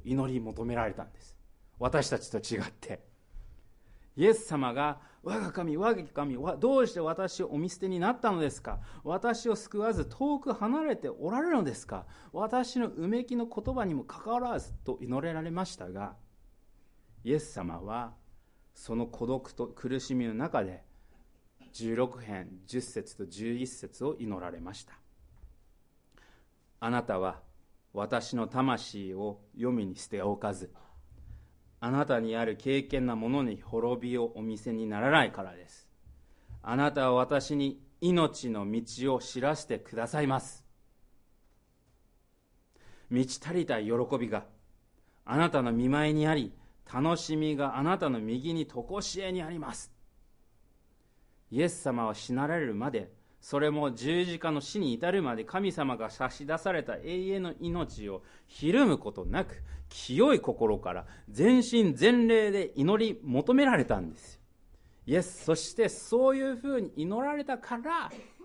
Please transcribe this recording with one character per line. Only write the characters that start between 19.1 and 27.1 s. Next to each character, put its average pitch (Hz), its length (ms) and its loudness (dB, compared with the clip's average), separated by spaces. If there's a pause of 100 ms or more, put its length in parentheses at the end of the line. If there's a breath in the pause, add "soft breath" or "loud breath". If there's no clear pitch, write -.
独 131 260 -4
と - 140 -6
苦 131 340 -6
し 135 140 -4
み 123 120 2
の 110 80 -2
中 135 280 0
で、 92 220 -8 (880 soft breath)
十 113 240 -4
六 123 240 0
編 95 460 -10
十 127 160 -4
節 - 340 -10
と - 80 -10
十 107 300 -6
一 127 120 -4
節 - 380 -12
を 147 140 -2
祈 104 220 -6
ら 87 100 -8
れ 85 100 -12
ま 90 140 -12
し - 100 -16
た。 - 80 -20 (1900 soft breath)
「あ 117 100 -2
な 120 120 2
た 104 160 -2